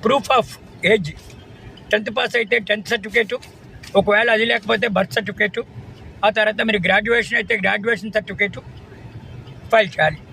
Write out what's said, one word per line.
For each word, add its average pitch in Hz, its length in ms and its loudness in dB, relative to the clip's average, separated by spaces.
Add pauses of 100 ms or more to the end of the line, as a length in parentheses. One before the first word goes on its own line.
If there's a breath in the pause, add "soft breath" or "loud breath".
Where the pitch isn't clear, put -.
proof 240 220 2 (120)
of - 100 0 (440)
age, 185 180 2 (800)
టెన్త్ 214 260 0
పాస్ 247 240 -2
అయితే 233 180 0 (100)
టెన్త్ 208 240 -2
సర్టిఫికేట్, 220 420 -2 (680)
ఒకవేళ 208 360 4
అది 220 160 2
లేకపోతే 226 440 0
బర్త్ 190 220 0
సర్టిఫికేట్, 208 420 -4 (680)
ఆ 214 100 6
తర్వాత 214 320 2
మీరు 214 200 2
గ్రాడ్యుయేషన్ 220 520 2
అయితే 220 140 -2 (100)
గ్రాడ్యుయేషన్ 208 540 0
సర్టిఫికేట్ 202 400 -4 (1120)
ఫైల్ 220 220 4
చేయాలి. 156 260 0 (120)